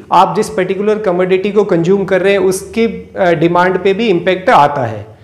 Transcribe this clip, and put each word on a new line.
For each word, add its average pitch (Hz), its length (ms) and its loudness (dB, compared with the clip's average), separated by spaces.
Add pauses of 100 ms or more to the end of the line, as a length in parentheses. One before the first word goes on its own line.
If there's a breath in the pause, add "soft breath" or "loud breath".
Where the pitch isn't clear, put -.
(120)
आप 175 240 4
जिस 214 140 -2
पर्टिकुलर 196 480 -2
कमोडिटी 185 540 0
को 202 120 2
कंज्यूम 190 420 0
कर 185 160 0
रहे 196 100 2
हैं 196 80 2
उसकी, 190 760 -4
अ, 180 140 2
डिमांड 175 460 2
पे 190 160 0
भी 226 140 -2
इम्पैक्ट 180 420 0
आता 143 340 2
है। 107 220 -8 (180 soft breath)